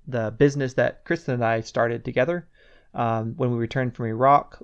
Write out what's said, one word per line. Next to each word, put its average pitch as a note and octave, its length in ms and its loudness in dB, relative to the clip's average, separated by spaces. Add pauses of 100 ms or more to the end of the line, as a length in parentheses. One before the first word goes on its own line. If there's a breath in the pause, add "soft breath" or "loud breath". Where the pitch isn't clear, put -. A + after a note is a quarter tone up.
the A2+ 220 -4
business C3+ 460 2
that - 300 0
Kristen E3 280 -4
and A#2+ 100 -2
I A2+ 180 0
started A#2 440 -2
together. D#3+ 420 0 (460 soft breath)
Um, A2+ 440 -2
when B2 140 0
we A#2+ 60 0
returned A#2+ 380 -2
from B2 100 -6
Iraq, B2+ 580 2